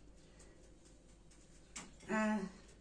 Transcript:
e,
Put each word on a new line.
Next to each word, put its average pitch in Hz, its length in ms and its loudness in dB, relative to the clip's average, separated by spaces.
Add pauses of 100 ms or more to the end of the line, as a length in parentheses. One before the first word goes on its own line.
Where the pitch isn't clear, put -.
(2000)
e, 214 300 6 (420)